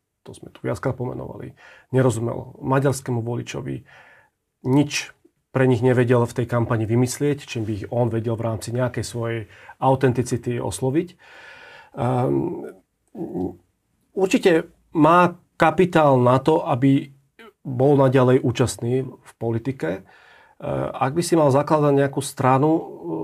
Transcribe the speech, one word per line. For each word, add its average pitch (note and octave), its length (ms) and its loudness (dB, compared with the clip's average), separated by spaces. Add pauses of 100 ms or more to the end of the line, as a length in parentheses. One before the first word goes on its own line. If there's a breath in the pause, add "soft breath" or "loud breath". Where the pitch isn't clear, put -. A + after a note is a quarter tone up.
(220)
to - 80 -20
sme - 240 -20
tu - 80 -20
viackrát B2+ 320 -4
pomenovali, - 640 -10 (320 loud breath)
nerozumel A#2 720 0
maďarskému C3 560 0
voličovi, A#2+ 640 -8 (800 soft breath)
nič C#3+ 480 0 (400)
pre C3 160 2
nich B2 160 2
nevedel B2 400 4
v A#2 160 -4
tej A#2 80 -4
kampani A2+ 400 -2
vymyslieť, B2+ 640 -2
čím A2 160 -6
by A2 80 -6
ich G2+ 160 -8
on A#2+ 240 -2
vedel A2+ 240 -4
v A2+ 80 -6
rámci A2+ 240 -6
nejakej A#2+ 340 -4
svojej A#2 360 -8 (420 loud breath)
autenticity B2+ 800 0
osloviť. C3+ 560 -4 (760 loud breath)
Ehm, C3+ 800 -4 (1400)
určite F#3 560 2 (240)
má F3 440 4 (200)
kapitál D#3+ 600 4
na B2 240 4
to, D#3+ 240 2
aby C#3 440 0 (520)
bol C3+ 360 2
naďalej B2+ 440 4
účastný B2 640 -2
v - 320 -20
politike. C3+ 640 -6
Ehm, - 880 -10
ak C3+ 240 -2
by E3+ 80 -2
si E3+ 160 0
mal C#3+ 160 4
zakladať D3 380 2 (100)
nejakú C3+ 160 -2
stranu, C3 560 2
e, E3 100 -2 (400)